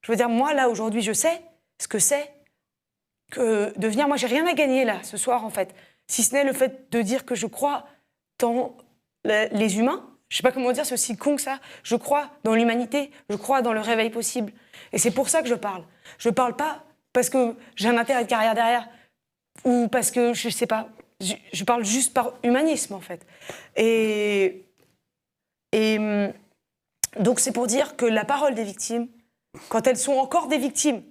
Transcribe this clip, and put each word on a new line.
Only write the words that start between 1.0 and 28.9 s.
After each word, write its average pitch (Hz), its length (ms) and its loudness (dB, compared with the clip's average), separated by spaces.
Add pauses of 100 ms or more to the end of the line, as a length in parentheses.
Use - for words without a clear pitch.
je 214 140 -2
sais 339 260 0 (400)
ce - 80 -8
que 220 100 -4
c'est 285 320 0 (1000)
que 220 460 0
de 220 100 0
venir. 240 180 2
Moi, 285 120 2
j'ai 247 80 -2
rien 285 200 2
à 349 60 2
gagner, 262 320 2
là, 208 180 -2
ce - 140 -12
soir, 240 300 -2
en 214 40 -8
fait, 190 240 -4 (320)
si - 160 -2
ce - 120 0
n'est 277 100 4
le 269 80 2
fait 262 400 -2
de 233 80 2
dire 240 240 -2
que 254 100 -4
je 208 120 -4
crois 285 400 -4 (520)
dans 240 380 0 (480)
la, 214 220 2
les 208 320 0
humains. 269 280 0 (220)
Je - 80 -6
sais - 80 -6
pas 254 80 6
comment 254 180 0
dire, 294 160 -2
c'est - 80 -4
aussi - 220 -4
con 294 180 0
que 277 80 -4
ça. 269 160 -6 (240)
Je 233 140 -2
crois 285 340 0 (140)
dans 220 100 2
l'humanité, 240 560 0 (200)
je 208 40 -2
crois 262 280 0
dans 233 100 0
le 220 80 -2
réveil 220 300 0
possible. 226 420 -4 (400)
Et - 60 -2
c'est 226 120 2
pour 240 180 0
ça 320 140 2
que 247 60 -4
je 233 80 2
parle. 190 260 -8 (360)
Je - 100 0
parle 240 260 0
pas 302 300 -6 (280)
parce 247 180 2
que 247 260 2 (180)
j'ai 208 140 0
un 240 100 4
intérêt 240 240 0
de - 60 -4
carrière 226 260 2
derrière, 233 340 0 (760)
ou 247 240 2
parce - 240 0
que, 240 200 2
je 233 160 -4
sais - 200 -2
pas, 226 200 -2 (320)
je, 190 140 -4 (180)
je 190 120 -6
parle 240 200 0
juste 240 300 0
par 247 200 0 (100)
humanisme, 262 500 2
en 190 60 -12
fait. - 260 -16 (480)
Et, 208 920 2 (1040)
et, 220 260 2
hum, 208 340 -2 (840)
donc 233 220 2
c'est 269 100 0
pour 240 160 -2
dire 269 300 -2
que 240 100 0
la 220 180 2
parole 277 300 0
des 226 80 -4
victimes, 226 460 -6 (600)